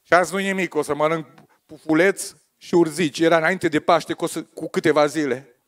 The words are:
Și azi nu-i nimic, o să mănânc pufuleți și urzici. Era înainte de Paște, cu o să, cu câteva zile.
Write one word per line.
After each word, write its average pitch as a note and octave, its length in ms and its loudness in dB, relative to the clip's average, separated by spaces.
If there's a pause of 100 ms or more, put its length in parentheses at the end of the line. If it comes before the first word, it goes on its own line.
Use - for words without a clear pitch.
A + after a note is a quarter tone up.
Și - 120 0
azi E3+ 200 2
nu-i G3 100 -4
nimic, F#3+ 320 -4
o D3+ 60 0
să C#3+ 120 -4
mănânc D#3 340 -2 (380)
pufuleți D#3 680 -2 (220)
și - 180 -6
urzici. D#3+ 440 0
Era E3 180 4
înainte F3 300 -2
de D3+ 120 0
Paște, E3 340 0
cu - 100 -6
o E3 40 -4
să, - 160 -8
cu - 260 -14
câteva D3+ 360 2
zile. C#3 500 -6 (120)